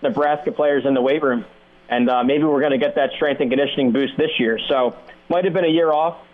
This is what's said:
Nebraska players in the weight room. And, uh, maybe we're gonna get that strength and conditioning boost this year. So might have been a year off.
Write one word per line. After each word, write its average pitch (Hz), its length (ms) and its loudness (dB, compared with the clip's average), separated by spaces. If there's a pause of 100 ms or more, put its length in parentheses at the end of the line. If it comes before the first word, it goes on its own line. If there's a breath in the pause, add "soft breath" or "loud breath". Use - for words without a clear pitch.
Nebraska 151 480 0
players 143 340 0
in 139 80 2
the 131 80 0
weight 143 220 0
room. 123 220 0 (440)
And, 123 200 0
uh, 123 140 0
maybe 147 220 2
we're 143 160 2
gonna 139 160 2
get 143 180 0
that 135 220 0
strength 143 240 0
and 127 80 0
conditioning 135 420 0
boost 135 260 0
this 156 220 -2
year. 113 180 0 (120)
So 127 260 0 (320 loud breath)
might 175 160 0
have 185 100 0
been 185 120 0
a 165 40 2
year 160 220 2
off. 160 280 0 (140)